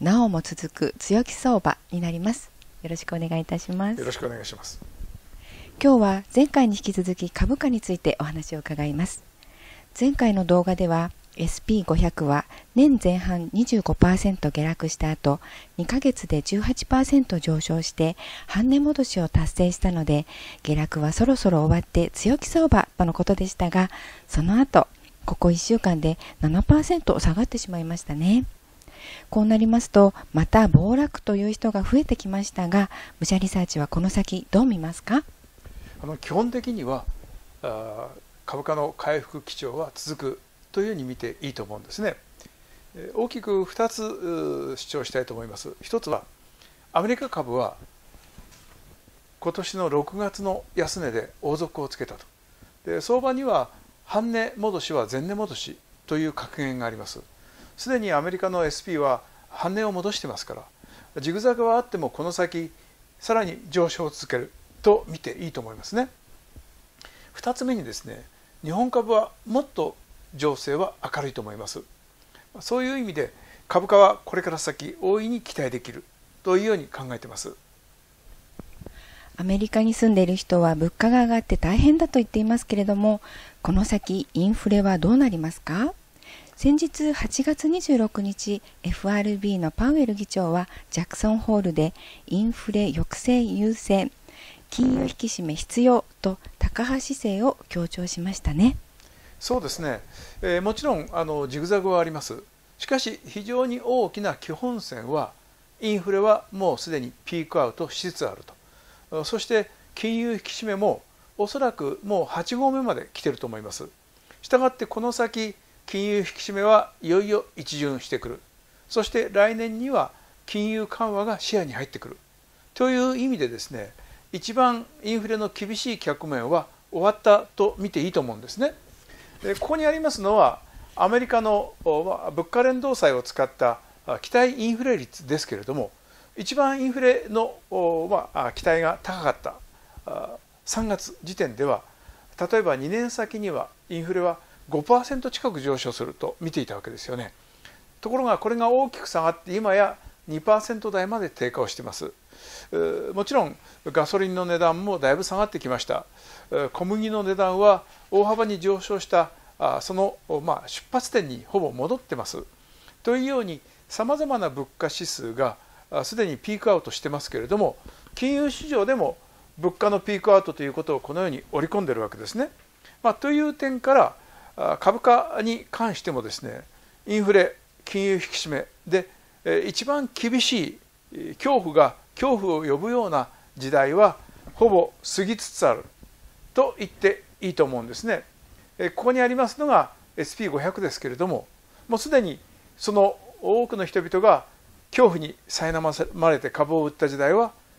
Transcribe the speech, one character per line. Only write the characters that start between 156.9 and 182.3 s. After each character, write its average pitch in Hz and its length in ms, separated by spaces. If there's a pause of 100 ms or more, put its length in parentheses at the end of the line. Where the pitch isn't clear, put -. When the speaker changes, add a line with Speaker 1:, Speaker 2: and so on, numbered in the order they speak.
Speaker 2:
の 214 120
値 190 120
段 185 240
は 202 240 (280)
大 202 140
幅 220 220
に 208 140
上 190 200
昇 196 200
し - 60
た、 170 240 (280)
あ、 135 240
そ - 100
の、 190 240 (260)
ま 165 220
あ、 - 40
出 - 220
発 247 200
点 180 180
に 120 200
ほ 202 120
ぼ 151 120
戻 143 240
っ - 20
て - 180
ま 117 80
す。 - 200 (580)
と 240 140
い 262 60
う - 20
よ 269 160
う 226 40
に、 165 160 (280)
様 240 280
々 285 220
な 180 100
物 139 200 (100)
価 165 80
指 151 180
数 120 300
が、 123 220 (340)
あ、 143 140
す - 100
で 220 120
に 147 120
ピ - 160
ー 208 60
ク 220 100
ア 190 60
ウ 160 60
ト - 100
し - 80
て - 80
ま 143 100
す - 120
け 120 100
れ 117 80
ど 202 100
も、 170 180 (380)
金 269 200
融 285 160
市 311 180
場 294 180
で 262 80
も 180 240 (400)
物 175 140
価 208 180
の 202 100
ピ 208 140
ー 190 60
ク 214 120
ア 196 60
ウ 190 60
ト 160 100
と - 80
い 143 60
う 135 40
こ 156 120
と 151 120
を 127 40
こ - 120
の 165 80
よ 190 60
う 170 40
に 135 120 (100)
織 151 140
り 160 60
込 202 100
ん 175 40
で 135 60
る 113 80
わ 110 80
け - 80
で 107 100
す - 100
ね。 277 140 (520)
ま 233 80
あ、 214 40
と 277 180
い 294 80
う 302 120
点 269 280
か 269 140
ら、 202 220 (400)
あ、 - 240
株 214 200
価 - 420
に 226 280
関 226 260
し - 60
て - 100
も 127 100
で 107 80
す - 120
ね、 113 200 (440)
イ 208 100
ン 214 80
フ 202 80
レ、 185 240 (280)
金 196 200
融 196 100
引 180 60
き - 40 (220)
締 160 40
め 143 160 (200)
で、 180 220 (360)
え 165 140
ー、 - 80
一 208 180
番 277 300
厳 233 260
し - 120
い、 202 260 (340)
え - 40
ー、 - 180
恐 269 260
怖 170 140
が、 143 220 (180)
恐 254 240